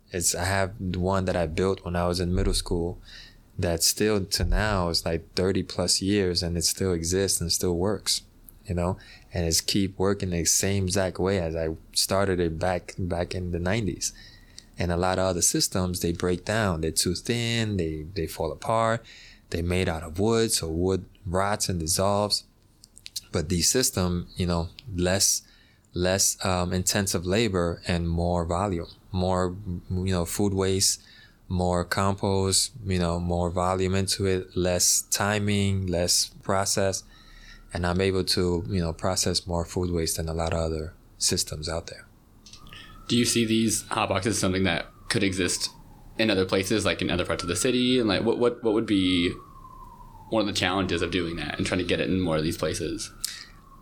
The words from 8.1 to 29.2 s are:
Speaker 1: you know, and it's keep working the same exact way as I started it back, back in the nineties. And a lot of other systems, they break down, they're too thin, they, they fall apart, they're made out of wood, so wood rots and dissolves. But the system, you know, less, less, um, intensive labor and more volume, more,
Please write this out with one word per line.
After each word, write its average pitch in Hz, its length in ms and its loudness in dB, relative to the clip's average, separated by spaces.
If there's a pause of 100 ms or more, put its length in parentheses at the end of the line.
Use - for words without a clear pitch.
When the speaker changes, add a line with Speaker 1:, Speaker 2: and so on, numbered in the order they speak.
Speaker 1:
you - 80 -4
know, 87 240 0 (340)
and 87 140 0
it's 82 160 0
keep 98 360 0
working 98 300 0
the 85 160 -2
same 98 400 2
exact 92 340 0
way 95 200 2
as 82 180 -2
I 80 140 -2 (240)
started 95 460 2
it 80 180 0
back, 90 400 -2
back 87 360 -2
in 90 180 -4
the 85 60 -2
nineties. 95 540 -2 (640)
And 87 140 0
a 85 60 0
lot 92 200 2
of 92 60 2
other 92 160 0
systems, 92 600 0
they 85 120 0
break 90 320 -2
down, 101 380 0
they're 80 80 0
too 87 240 0
thin, 117 640 0
they, 78 260 -2 (100)
they 82 120 -2
fall 80 260 -4
apart, 113 500 0 (460)
they're 85 140 -2
made 90 260 2
out 80 140 -2
of 82 160 -10
wood, 113 340 2
so - 160 -2
wood 92 380 0 (180)
rots 98 460 0
and 90 100 -2
dissolves. 101 640 2 (880)
But 82 160 0
the 87 140 0
system, 90 760 2
you 92 100 0
know, 87 220 0 (260)
less, 90 460 2 (540)
less, 90 500 2
um, 90 300 2
intensive 92 500 0
labor 90 640 0
and 85 200 2
more 85 380 0
volume, 87 440 -2 (220)
more, 92 460 0 (340)